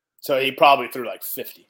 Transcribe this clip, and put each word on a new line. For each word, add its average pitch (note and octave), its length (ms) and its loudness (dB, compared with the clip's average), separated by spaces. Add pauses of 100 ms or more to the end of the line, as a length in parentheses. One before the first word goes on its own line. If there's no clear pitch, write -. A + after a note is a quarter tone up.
(200)
So C3+ 200 -2
he C3+ 120 -2
probably C3 360 4
threw, B2 200 -10
like, F#2+ 160 -12
fifty. - 460 -14